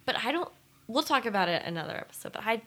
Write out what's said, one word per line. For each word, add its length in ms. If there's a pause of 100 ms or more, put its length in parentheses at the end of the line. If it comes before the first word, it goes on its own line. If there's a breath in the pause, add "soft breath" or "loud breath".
But 180
I 80
don't, 180 (380)
we'll 140
talk 240
about 240
it 160
another 320
episode, 360
but 120
I 220